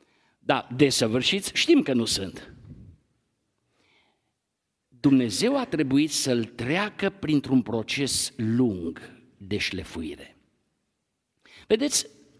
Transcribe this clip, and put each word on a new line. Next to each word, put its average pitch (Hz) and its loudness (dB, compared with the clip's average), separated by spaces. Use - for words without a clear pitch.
Da, - -2
desăvârșiți, 127 2
știm 320 4
că 139 0
nu 117 2
sunt. - -6
Dumnezeu 135 2
a 254 -2
trebuit 147 0
să-l 120 0
treacă 180 -4
printr-un 143 0
proces 117 -4
lung 110 -2
de 101 -6
șlefuire. 85 -8
Vedeți, 233 0